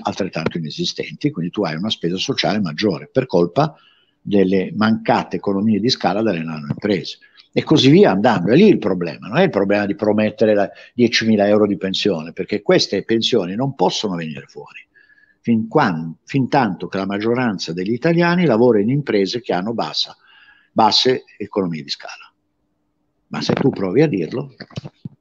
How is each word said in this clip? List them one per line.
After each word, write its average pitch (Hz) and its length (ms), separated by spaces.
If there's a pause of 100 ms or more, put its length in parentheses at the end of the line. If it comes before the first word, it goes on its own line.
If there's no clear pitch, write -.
altrettanto 90 560
inesistenti, 85 760
quindi 87 200
tu 104 120
hai 80 120
una 98 140
spesa 90 280
sociale 92 420
maggiore 82 520
per 110 140
colpa 92 500 (460)
delle 95 540
mancate 107 600
economie 101 420
di 117 100
scala 98 320
delle 90 220
nano 78 260
imprese. 95 480 (400)
E - 60
così 135 260
via 170 220
andando, 98 400
è 131 40
lì 208 120
il 175 120
problema, 87 500
non 120 80
è 185 60
il 175 60
problema 101 360
di 101 100
promettere 107 580
la 101 160 (240)
diecimila 113 540
euro 104 180
di 101 120
pensione, 90 560
perché 98 280
queste 165 440
pensioni 110 500
non 135 200
possono 90 400
venire 78 300
fuori - 400 (540)
fin 110 300
quan-, 82 560
fin 131 240
tanto 101 380
che 98 100
la 95 80
maggioranza 104 640
degli 92 220
italiani 170 520
lavora 117 360
in 107 80
imprese 117 500
che - 140
hanno 98 200
bassa, 82 440 (520)
basse 110 540 (140)
economie 90 440
di 69 80
scala. - 400 (1000)
Ma 110 140
se - 120
tu - 160
provi 98 320
a 160 60
dirlo, 113 460 (680)